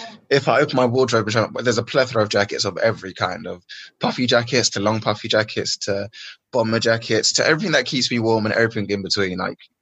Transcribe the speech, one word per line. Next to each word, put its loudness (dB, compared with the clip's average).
if 2
I 6
open 0
my 4
wardrobe, 2
there's 2
a 2
plethora 0
of 0
jackets 0
of -4
every -2
kind, -4
of -10
puffy -2
jackets 2
to -6
long 0
puffy -4
jackets 0
to -4
bomber 2
jackets 0
to 2
everything 2
that 2
keeps -2
me 0
warm 2
and 0
everything 0
in -2
between, -2
like, -6